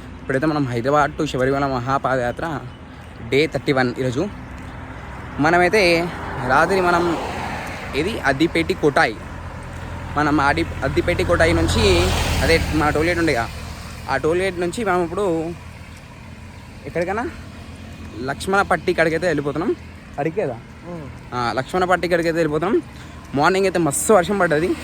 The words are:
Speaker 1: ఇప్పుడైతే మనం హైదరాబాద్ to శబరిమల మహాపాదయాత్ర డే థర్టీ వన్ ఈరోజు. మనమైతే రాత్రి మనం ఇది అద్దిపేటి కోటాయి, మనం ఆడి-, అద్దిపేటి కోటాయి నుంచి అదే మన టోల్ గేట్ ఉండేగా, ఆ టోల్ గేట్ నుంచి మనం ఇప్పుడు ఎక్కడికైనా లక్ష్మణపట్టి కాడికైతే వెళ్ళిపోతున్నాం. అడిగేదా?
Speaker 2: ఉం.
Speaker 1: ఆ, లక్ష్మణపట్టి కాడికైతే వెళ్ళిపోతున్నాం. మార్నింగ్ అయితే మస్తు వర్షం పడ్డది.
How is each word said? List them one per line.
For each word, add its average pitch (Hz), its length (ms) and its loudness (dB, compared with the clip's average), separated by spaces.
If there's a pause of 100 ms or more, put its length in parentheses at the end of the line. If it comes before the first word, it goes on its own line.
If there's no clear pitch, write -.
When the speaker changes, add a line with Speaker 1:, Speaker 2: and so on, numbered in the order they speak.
(200)
Speaker 1:
ఇప్పుడైతే 135 260 -2
మనం 147 220 0
హైదరాబాద్ 139 440 2
to 156 140 -2
శబరిమల 139 400 0
మహాపాదయాత్ర 131 960 -2 (720)
డే 139 180 4
థర్టీ 147 240 -2
వన్ 127 280 2
ఈరోజు. 131 300 -2 (1080)
మనమైతే 175 680 6 (400)
రాత్రి 170 340 4
మనం 175 360 4 (760)
ఇది 180 240 -2
అద్దిపేటి 160 540 2
కోటాయి, 143 440 2 (1000)
మనం 147 240 4
ఆడి-, 147 420 0
అద్దిపేటి 175 400 0
కోటాయి 170 300 4
నుంచి 180 560 4 (340)
అదే 160 180 4 (120)
మన 151 160 4
టోల్ 147 180 2
గేట్ 175 120 0
ఉండేగా, 123 300 0 (600)
ఆ 135 80 2
టోల్ 156 240 2
గేట్ 185 180 -2
నుంచి 175 240 -2
మనం 180 200 2
ఇప్పుడు 170 500 -2 (1300)
ఎక్కడికైనా 185 440 -2 (920)
లక్ష్మణపట్టి 180 720 0
కాడికైతే 165 340 2
వెళ్ళిపోతున్నాం. 147 480 0 (440)
అడిగేదా? 160 360 -2 (320)
Speaker 2:
ఉం. 165 220 -10 (240)
Speaker 1:
ఆ, 120 180 0
లక్ష్మణపట్టి 175 560 2
కాడికైతే 170 300 2
వెళ్ళిపోతున్నాం. 160 440 2 (540)
మార్నింగ్ 185 300 4
అయితే 185 140 2
మస్తు 156 340 4
వర్షం 196 240 6
పడ్డది. 175 460 2